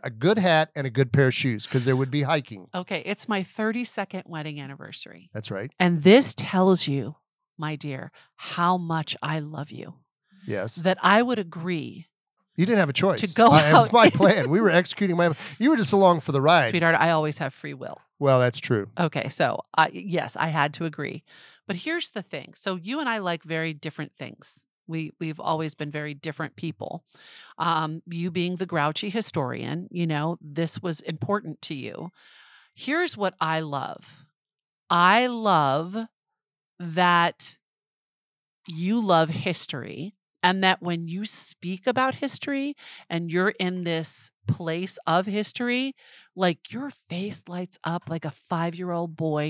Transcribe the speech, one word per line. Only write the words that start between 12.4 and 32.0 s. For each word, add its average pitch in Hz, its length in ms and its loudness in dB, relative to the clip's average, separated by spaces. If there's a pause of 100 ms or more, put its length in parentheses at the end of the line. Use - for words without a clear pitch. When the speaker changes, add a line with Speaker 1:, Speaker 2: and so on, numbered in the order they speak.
Speaker 1:
You 175 100 2
didn't 226 120 4
have 160 120 4
a - 20 -2
choice. 185 280 0
Speaker 2:
to 175 140 -2
go 226 140 8
Speaker 1:
I, 151 220 8
it - 20 6
was - 160 8
Speaker 2:
out. - 40 -12
<laughs> 233 100 8
Speaker 1:
my - 80 10
plan. 185 400 4
We 185 100 2
were 208 100 4
executing 175 460 2
my, 175 160 4 (260)
you 247 120 4
were 311 60 4
just 208 180 0
along 190 260 6
for - 120 -4
the 135 100 2
ride. 151 280 6
Speaker 2:
Sweetheart, 165 280 2
I 160 120 4
always 156 280 0
have 135 160 -6
free 143 200 -14
will. 127 260 -12 (180)
Speaker 1:
Well, 135 200 6
that's 123 200 2
true. 104 400 -2
Speaker 2:
Okay, 156 300 -2
so 135 320 -2 (160)
I, 160 160 4
yes, 180 440 -6
I 160 120 -2
had 151 260 0
to 165 100 -8
agree. 147 400 -8 (420)
But 196 100 -6
here's 320 360 -6
the 196 100 -10
thing. - 320 -14
So 190 220 -6
you 214 240 -8
and 277 80 -4
I 226 100 -2
like 175 240 -4
very 160 320 -6
different 147 400 -12
things. - 480 -16 (260)
We, 160 300 -6
we've 156 220 -8
always 160 340 -4
been 147 160 -8
very 151 240 -8
different 151 400 -8
people. - 500 -10 (540)
Um, 160 480 -2
you 170 240 -4
being 175 240 -2
the 180 120 -4
grouchy 160 440 -2
historian, 156 800 -4
you 175 160 -2
know, 160 340 -2
this 156 400 -2
was 170 200 0
important 165 600 -4
to - 120 -6
you. 131 360 -10 (640)